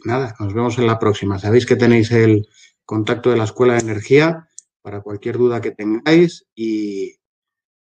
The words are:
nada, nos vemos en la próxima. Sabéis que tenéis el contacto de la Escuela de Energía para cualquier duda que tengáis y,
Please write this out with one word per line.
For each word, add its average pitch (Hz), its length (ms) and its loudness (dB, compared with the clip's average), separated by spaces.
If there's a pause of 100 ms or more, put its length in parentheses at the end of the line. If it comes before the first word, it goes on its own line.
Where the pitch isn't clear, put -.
nada, 120 340 -6
nos 101 160 -8
vemos 120 260 -4
en 120 80 2
la 113 120 0
próxima. 98 400 -2
Sabéis 110 260 2
que 127 120 2
tenéis 117 340 4
el 110 340 4 (380)
contacto 113 460 -4
de 120 80 2
la 110 80 0
Escuela 123 300 0
de 117 40 0
Energía 135 720 0 (320)
para 101 180 -14
cualquier 104 380 -8
duda 120 240 0
que 113 100 -6
tengáis 147 840 0
y, 104 680 -8 (640)